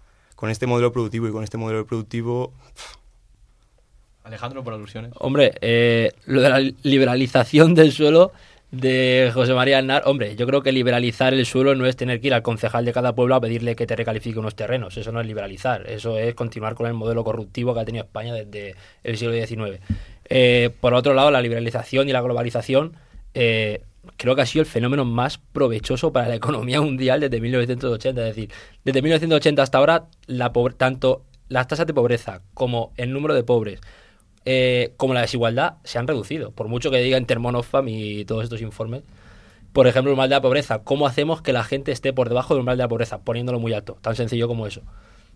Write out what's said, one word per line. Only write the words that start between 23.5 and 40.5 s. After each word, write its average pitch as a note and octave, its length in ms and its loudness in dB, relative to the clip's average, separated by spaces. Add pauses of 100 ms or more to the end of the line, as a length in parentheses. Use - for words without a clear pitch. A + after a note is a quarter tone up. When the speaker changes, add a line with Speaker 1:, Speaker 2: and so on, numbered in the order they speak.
Speaker 3:
creo B2+ 180 2
que C#3 60 4
ha B2+ 60 4
sido D#3 140 0
el D#3 60 0
fenómeno B2+ 380 0
más A#2+ 320 -2
provechoso C3 720 -2
para A#2+ 160 0
la A#2+ 80 -2
economía B2 460 -2
mundial C3 380 0
desde C3 200 -2
mil A#2 120 -2
novecientos B2 400 -2
ochenta, A#2 360 -4
es G#2+ 80 -6
decir, G#2+ 140 -8 (340)
desde C3 180 2
mil D#3 100 2
novecientos D#3+ 260 2
ochenta D3 240 4
hasta C3 160 2
ahora, D#3+ 280 4 (200)
la B2 280 -4
pobre-, B2 220 0
tanto C3 480 0 (260)
las B2+ 180 -2
tasas D#3+ 180 -2
de D#3 80 -4
pobreza A#2 480 -2 (120)
como A#2+ 440 -4
el B2 160 -6
número D3 220 -2
de B2 80 2
pobres, A2+ 360 0 (640)
eh, B2+ 540 0
como C3 160 0
la B2 80 2
desigualdad A#2 640 -2
se - 160 -8
han B2 80 -4
reducido, B2+ 420 -6
por A2 180 -10
mucho A#2+ 220 -4
que C3 80 2
diga B2+ 220 2
Intermon A#2+ 360 -2
Oxfam C3 340 -2
y G#2 360 -6
todos A2 180 -4
estos A#2 180 -10
informes. A2+ 420 -10 (680)
Por C3 140 6
ejemplo, C3 240 4
el C#3 40 2
umbral C3 160 2
de C#3 60 4
la C#3 60 4
pobreza. B2+ 380 0